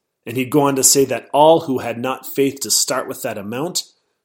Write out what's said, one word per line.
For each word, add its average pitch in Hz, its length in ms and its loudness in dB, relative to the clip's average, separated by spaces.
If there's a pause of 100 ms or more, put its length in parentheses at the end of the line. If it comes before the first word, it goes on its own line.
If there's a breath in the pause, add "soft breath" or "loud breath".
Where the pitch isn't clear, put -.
(260)
and 117 100 -8
he'd 127 140 -4
go 147 120 4
on 139 120 2
to 131 80 -2
say 135 220 4
that 117 280 -6
all 156 280 6
who 131 180 -4
had 117 200 -6
not 127 280 -6
faith 139 340 -2
to 104 120 -4
start - 340 -2
with - 160 -10
that 113 160 -6
amount 123 460 -6 (400)